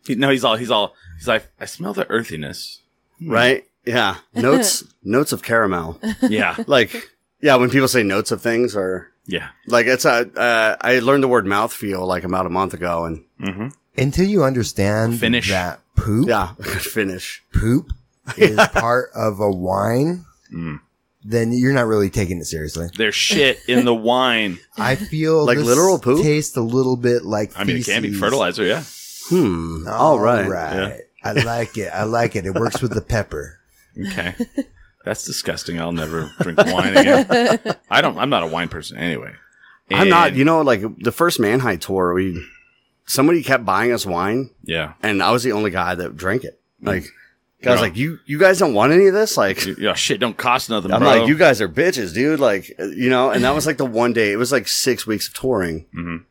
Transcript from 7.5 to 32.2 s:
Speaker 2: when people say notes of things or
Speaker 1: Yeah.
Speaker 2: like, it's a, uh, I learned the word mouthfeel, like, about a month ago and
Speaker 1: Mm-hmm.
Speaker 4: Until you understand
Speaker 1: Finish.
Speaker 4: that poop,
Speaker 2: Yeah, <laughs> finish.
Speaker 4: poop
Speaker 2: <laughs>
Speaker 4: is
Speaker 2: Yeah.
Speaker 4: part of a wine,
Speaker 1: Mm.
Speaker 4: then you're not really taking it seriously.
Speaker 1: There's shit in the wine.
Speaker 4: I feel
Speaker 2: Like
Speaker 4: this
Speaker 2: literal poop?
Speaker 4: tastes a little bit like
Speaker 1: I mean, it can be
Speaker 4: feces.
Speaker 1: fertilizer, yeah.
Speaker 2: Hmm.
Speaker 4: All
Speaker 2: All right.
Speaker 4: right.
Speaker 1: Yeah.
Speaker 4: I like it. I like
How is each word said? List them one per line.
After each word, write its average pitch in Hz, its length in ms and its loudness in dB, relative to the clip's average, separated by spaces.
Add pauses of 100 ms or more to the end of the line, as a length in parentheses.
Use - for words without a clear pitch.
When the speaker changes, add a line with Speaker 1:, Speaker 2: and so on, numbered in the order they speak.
Speaker 2:
when 123 140 4
people 135 180 2
say 123 140 2
notes 101 280 -2
of 107 120 -4
things 120 340 0
or 92 340 -4 (160)
Speaker 1:
Yeah. 87 220 -6 (180)
Speaker 2:
like, 117 200 4
it's 131 180 0
a, 120 340 2
uh, 113 440 2
I 127 160 2
learned 135 240 2
the 131 60 2
word 117 180 2
mouthfeel, 98 600 -2
like, 92 180 -2
about 92 220 -2
a 87 40 -6
month 90 240 -2
ago 85 320 -4
and 80 180 -8 (160)
Speaker 1:
Mm-hmm. 98 280 -8 (280)
Speaker 4:
Until 143 300 0
you 196 180 2
understand 113 720 0
Speaker 1:
Finish. 113 300 0
Speaker 4:
that 90 320 -2 (160)
poop, 110 320 0
Speaker 2:
Yeah, 98 260 0
<laughs> - 80 -18
finish. 98 800 -6 (120)
Speaker 4:
poop 117 360 0 (220)
Speaker 2:
<laughs> - 240 -16
Speaker 4:
is 185 200 4
Speaker 2:
Yeah. 196 120 6
Speaker 4:
part 123 460 0
of 110 260 -2
a 104 100 2
wine, 110 720 0 (300)
Speaker 1:
Mm. 82 260 -8 (440)
Speaker 4:
then 113 280 0
you're 127 200 2
not 123 140 2
really 104 240 0
taking 92 280 -2
it 78 60 -10
seriously. 80 520 -8
Speaker 1:
There's 107 180 0
shit 139 520 2
in 123 200 2
the 120 80 4
wine. 113 640 0 (180)
Speaker 4:
I 123 200 0
feel 156 500 0
Speaker 2:
Like 127 120 4
Speaker 4:
this 117 80 0
Speaker 2:
literal 160 320 4
poop? 139 240 2
Speaker 4:
tastes 151 340 0
a 127 60 -2
little 127 340 0
bit 120 280 0
like 104 340 -4
Speaker 1:
I 101 60 -2
mean, 92 140 0
it - 80 -4
can 107 160 0
be 101 60 -4
Speaker 4:
feces. 101 120 -6
Speaker 1:
fertilizer, 104 440 0
yeah. 131 200 0 (440)
Speaker 2:
Hmm. 85 600 0
Speaker 4:
All 107 60 -6 (180)
Speaker 2:
All 123 60 4
right. 107 300 2
Speaker 4:
right. 85 260 -4
Speaker 1:
Yeah. 92 220 -4 (280)
Speaker 4:
I 110 80 -4
like 117 460 -2
it. 92 140 -6
I 98 120 -4
like 117 320 -2